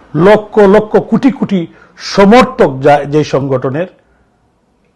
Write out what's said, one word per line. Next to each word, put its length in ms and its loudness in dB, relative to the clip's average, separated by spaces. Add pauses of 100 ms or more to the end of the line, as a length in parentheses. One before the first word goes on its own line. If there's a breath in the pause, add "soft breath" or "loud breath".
(140 soft breath)
লক্ষ 440 0
লক্ষ 380 2
কোটি 340 0
কোটি 360 -6 (300 soft breath)
সমর্থক 760 2 (100)
যা-, 240 2
যেই 200 -2
সংগঠনের, 640 -4 (1080)